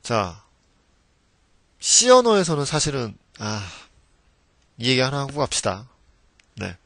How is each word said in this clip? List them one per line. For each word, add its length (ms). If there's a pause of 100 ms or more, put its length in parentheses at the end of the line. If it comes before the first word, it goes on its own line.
자, 400 (1400)
C 300
언어에서는 560
사실은, 520 (220)
아, 280 (1080)
이 120
얘기 120
하나 180
하고 200
갑시다. 500 (680)
네. 300